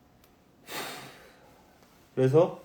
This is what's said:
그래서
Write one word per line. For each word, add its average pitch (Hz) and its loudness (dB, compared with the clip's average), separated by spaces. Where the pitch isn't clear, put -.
그래서 139 2